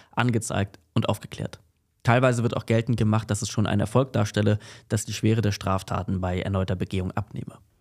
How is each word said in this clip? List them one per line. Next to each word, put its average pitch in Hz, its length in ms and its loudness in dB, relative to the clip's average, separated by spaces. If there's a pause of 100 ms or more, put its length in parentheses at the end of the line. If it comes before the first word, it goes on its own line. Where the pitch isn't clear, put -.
(120)
angezeigt 110 680 0 (160)
und 110 160 2
aufgeklärt. - 500 -6 (440)
Teilweise 120 380 4
wird 117 140 0
auch - 80 -4
geltend 113 320 2
gemacht, 110 340 2
dass 101 120 -2
es - 80 -4
schon 107 160 0
einen 101 140 2
Erfolg 123 320 2
darstelle, 107 460 2 (300)
dass 107 160 -2
die 110 80 -8
Schwere 110 300 2
der 104 100 2
Straftaten 95 720 -2
bei 90 180 -2
erneuter 95 360 -2
Begehung 92 360 -4
abnehme. - 460 -8 (220)